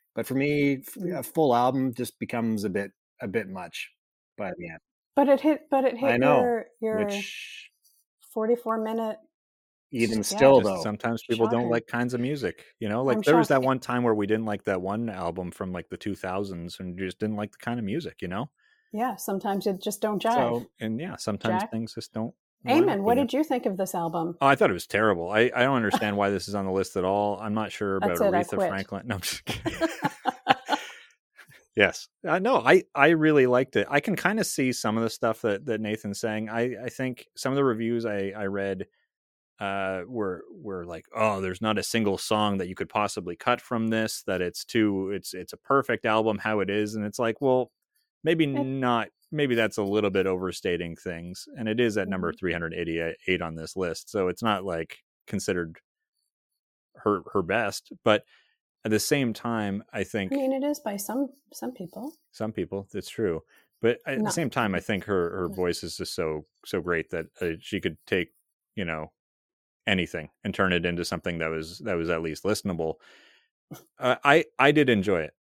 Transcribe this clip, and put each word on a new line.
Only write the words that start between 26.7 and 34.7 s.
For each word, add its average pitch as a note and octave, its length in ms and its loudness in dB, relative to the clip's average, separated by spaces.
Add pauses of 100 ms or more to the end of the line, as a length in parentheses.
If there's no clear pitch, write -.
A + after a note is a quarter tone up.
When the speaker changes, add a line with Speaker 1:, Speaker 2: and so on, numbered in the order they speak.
Speaker 3:
list F#2+ 240 0
at F#2 80 0
all. G2+ 360 2
I'm G#2+ 140 -4
not G#2+ 160 -2
sure G2 260 -2
about G2 120 2
Speaker 2:
That's F2 140 0
it, G3 120 4
I F3 80 2
Speaker 3:
Aretha F3 60 -4 (100)
Speaker 2:
quit. F#3+ 100 0
Speaker 3:
Franklin. G2 380 -6
No, A#2 80 -2
I'm F#2 80 -4
just - 220 -8
kidding. - 440 -4
<laughs> - 0 - (1900)
Yes. G2 320 4 (180)
Uh, E3+ 120 2
no, A3+ 180 2
I, D#3+ 280 6 (100)
I C#3+ 160 6
really D#3 360 6
liked B2 300 2
it. G2+ 140 4
I C#3+ 100 2
can F#3+ 160 -2
kinda G#3+ 280 0
see C3 280 -2